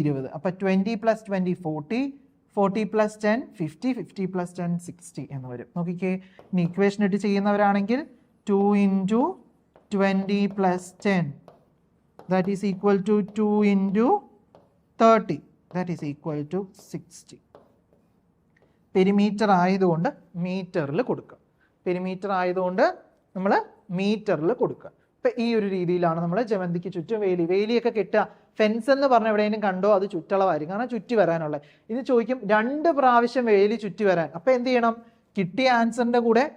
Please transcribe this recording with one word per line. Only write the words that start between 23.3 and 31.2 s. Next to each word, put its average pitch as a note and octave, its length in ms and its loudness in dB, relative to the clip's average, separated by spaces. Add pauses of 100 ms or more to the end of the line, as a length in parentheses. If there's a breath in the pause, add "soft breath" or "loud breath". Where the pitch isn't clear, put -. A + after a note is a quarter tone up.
നമ്മൾ F#3+ 160 0 (460)
മീറ്ററിൽ G3 540 -2 (100)
കൊടുക്കുക. D#3+ 300 -6 (260)
ഇപ്പൊ B3+ 120 0 (140)
ഈ - 20 0 (120)
ഒരു G3+ 180 -2
രീതിയിലാണ് F3 480 0
നമ്മൾ F3 160 -2 (120)
ജമന്തിക്ക് F3+ 440 -4
ചുറ്റും G#3 300 -4
വേലി, F3 260 0
വേലിയൊക്കെ A3+ 460 0
കെട്ടുക. G3 260 0 (340 soft breath)
ഫെൻസ് A3+ 380 0
എന്ന് C#4 160 0
പറഞ്ഞ A3+ 220 4
എവിടെയെങ്കിലും G#3+ 340 0
കണ്ടോ, F#3+ 300 0
അത് G3 180 -2
ചുറ്റളവായിരിക്കും, F3 600 0
കാരണം B3 200 -6
ചുറ്റി G#3+ 240 -6